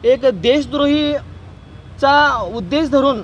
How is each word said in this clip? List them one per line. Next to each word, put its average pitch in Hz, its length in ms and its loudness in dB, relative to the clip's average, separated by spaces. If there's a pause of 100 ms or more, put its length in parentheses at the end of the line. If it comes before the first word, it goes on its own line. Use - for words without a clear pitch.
एक 240 200 2
देशद्रोहीचा 277 2250 -2
उद्देश 233 340 -2
धरून 269 360 0